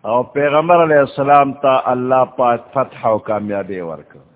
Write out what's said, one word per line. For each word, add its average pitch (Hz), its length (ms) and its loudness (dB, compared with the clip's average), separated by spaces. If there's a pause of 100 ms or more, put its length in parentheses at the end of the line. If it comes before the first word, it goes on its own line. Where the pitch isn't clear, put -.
او 117 220 -2
پیغمبر 151 600 0
علیہ 156 140 2
السلام 139 560 2
تا 131 300 0
اللہ 127 420 0
پاک 120 480 -4
فتح 131 340 -4
و 110 100 0
کامیابی 101 640 -6
ورکا۔ 78 400 -14 (160)